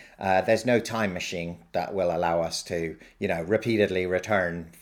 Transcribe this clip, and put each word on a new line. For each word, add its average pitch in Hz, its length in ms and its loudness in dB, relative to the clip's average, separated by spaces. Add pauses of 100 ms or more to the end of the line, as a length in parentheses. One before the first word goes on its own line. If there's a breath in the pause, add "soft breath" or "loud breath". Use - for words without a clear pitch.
(200 loud breath)
Uh, 95 220 4
there's 113 240 2
no 120 140 4
time 110 340 -2
machine 85 440 -6 (140)
that 87 220 -4
will 87 220 0
allow 85 260 2
us 82 220 -4
to, 82 340 -4 (200 loud breath)
you 101 100 -2
know, 85 160 -2
repeatedly 98 600 2
return 87 680 -2 (100)